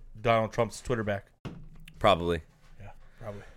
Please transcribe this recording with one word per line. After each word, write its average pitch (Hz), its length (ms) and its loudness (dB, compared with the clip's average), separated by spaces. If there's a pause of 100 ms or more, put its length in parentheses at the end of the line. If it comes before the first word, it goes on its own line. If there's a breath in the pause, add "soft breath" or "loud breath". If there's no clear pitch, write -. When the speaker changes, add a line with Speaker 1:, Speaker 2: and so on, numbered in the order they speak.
(220)
Speaker 1:
Donald 113 300 4
Trump's 113 300 -2
Twitter 117 220 -2
back? 101 240 -4 (720)
Speaker 2:
Probably. 85 420 4 (380)
Speaker 1:
Yeah, 98 100 -14 (300)
probably. 104 240 -12 (140)